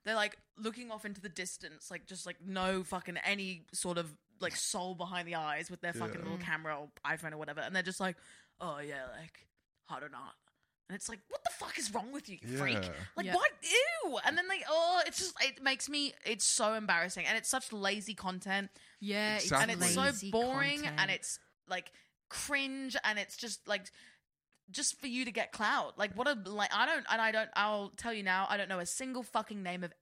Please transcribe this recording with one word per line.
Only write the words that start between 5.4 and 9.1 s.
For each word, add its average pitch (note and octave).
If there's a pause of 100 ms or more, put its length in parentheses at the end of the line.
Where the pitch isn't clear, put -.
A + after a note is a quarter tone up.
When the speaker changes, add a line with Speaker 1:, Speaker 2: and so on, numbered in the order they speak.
Speaker 1:
with F3
their F3
fucking A3
Speaker 2:
Yeah. -
Speaker 1:
little F#3
Speaker 3:
Mm. F3+
Speaker 1:
camera D#3+
or D3 (180)
iPhone D#3+
or D3+
whatever. D3
And D3
they're F#3+
just F#3
like, F#3 (440)
"Oh, D3+
yeah, C#3 (120)